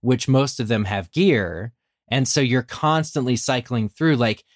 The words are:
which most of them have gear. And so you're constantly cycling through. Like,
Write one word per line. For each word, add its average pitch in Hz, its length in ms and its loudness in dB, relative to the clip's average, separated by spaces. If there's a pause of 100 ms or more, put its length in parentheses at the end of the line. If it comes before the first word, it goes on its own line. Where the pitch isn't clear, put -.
which 120 280 0
most 135 320 2
of 110 80 -4
them 107 160 0
have 98 260 -6
gear. 113 600 0 (360)
And 131 200 0
so - 120 0
you're 127 220 2
constantly 156 720 -2
cycling 120 540 -2
through. 156 260 2
Like, 117 300 0 (120)